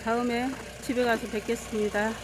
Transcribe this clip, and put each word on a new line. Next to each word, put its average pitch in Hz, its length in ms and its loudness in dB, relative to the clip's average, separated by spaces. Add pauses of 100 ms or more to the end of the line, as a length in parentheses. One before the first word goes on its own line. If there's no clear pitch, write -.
다음에 240 460 2 (320)
집에 247 220 0
가서 233 240 2
뵙겠습니다. 214 840 0 (120)